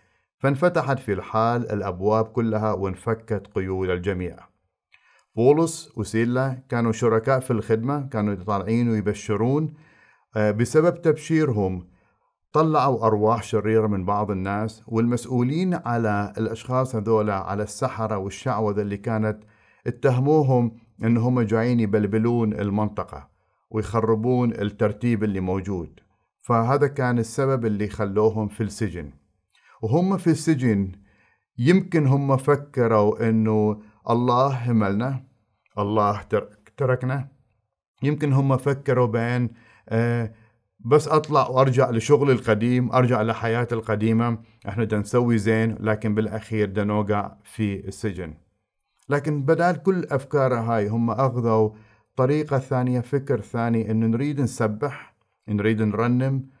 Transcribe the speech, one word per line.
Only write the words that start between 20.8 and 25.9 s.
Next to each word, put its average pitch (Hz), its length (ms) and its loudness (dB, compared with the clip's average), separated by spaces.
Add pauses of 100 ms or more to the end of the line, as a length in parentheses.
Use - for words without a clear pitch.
إن 117 120 4
هم 123 240 2
جايين 113 400 2
يبلبلون 110 720 2
المنطقة 101 840 -4 (340)
ويخربون 110 840 0
الترتيب 107 720 -2
اللي 98 160 -2
موجود. 92 600 -4 (400)